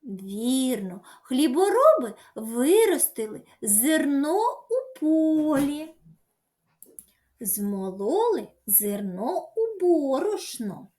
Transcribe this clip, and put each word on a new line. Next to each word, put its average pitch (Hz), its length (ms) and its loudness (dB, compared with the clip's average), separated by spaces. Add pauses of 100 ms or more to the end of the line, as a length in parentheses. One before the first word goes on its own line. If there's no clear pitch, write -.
Вірно, 208 960 -4 (220)
хлібороби 349 920 2 (200)
виростили 247 1080 0 (200)
зерно 285 800 2 (300)
у 523 300 -4
полі, 311 960 2 (1500)
змололи 202 1080 -2 (180)
зерно 202 920 -2
у 440 240 -2
борошно. 277 1080 -2 (100)